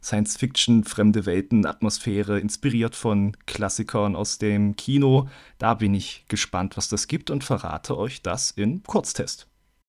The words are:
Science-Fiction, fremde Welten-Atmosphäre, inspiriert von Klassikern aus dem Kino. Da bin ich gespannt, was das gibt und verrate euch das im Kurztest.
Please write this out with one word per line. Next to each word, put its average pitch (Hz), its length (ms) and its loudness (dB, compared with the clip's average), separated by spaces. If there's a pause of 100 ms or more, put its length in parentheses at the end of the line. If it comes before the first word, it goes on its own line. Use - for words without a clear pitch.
Science-Fiction, 113 800 2
fremde 104 440 4
Welten-Atmosphäre, 101 1120 0
inspiriert 113 560 -2
von 104 500 0
Klassikern 104 680 -2
aus 101 240 -4
dem 104 380 2
Kino. 135 500 4 (320)
Da 113 160 2
bin 104 180 2
ich - 340 -4
gespannt, 95 480 -4
was - 140 -6
das - 180 -2
gibt - 220 -6
und 143 140 -4
verrate 85 520 -4
euch 110 280 -6
das - 260 -2
im 120 320 -2
Kurztest. - 640 -4 (420)